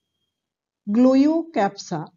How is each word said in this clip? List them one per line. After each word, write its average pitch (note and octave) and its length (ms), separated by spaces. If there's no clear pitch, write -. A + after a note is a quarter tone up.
Gloeocapsa B3+ 1300